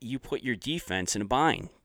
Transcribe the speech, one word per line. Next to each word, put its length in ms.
you 180
put 240
your 120
defense 600
in 60
a 40
bind, 440